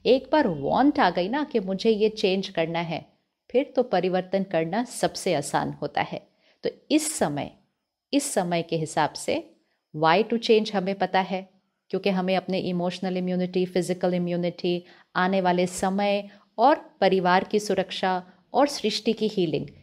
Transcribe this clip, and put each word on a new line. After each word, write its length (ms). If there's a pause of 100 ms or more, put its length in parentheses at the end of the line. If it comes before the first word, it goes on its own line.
एक 260
बार 160
want 520
आ 100
गई 200
ना 140
कि 160
मुझे 300
ये 200
चेंज 400
करना 300
है, 260 (460)
फिर 240
तो 80
परिवर्तन 600
करना 400
सबसे 500
आसान 380 (100)
होता 200
है। 260 (360)
तो 60 (220)
इस 260
समय, 340 (640)
इस 200
समय 280
के 140
हिसाब 380
से 420 (400)
why 300
to 140
change 340
हमें 220
पता 240
है, 300 (400)
क्योंकि 200
हमें 260
अपने 240
इमोशनल 580
इम्यूनिटी, 480
फिजिकल 480
इम्यूनिटी, 720 (300)
आने 260
वाले 260
समय 600 (280)
और 440
परिवार 420
की 160
सुरक्षा 640 (300)
और 140
सृष्टि 460
की 140
हीलिंग, 400 (160)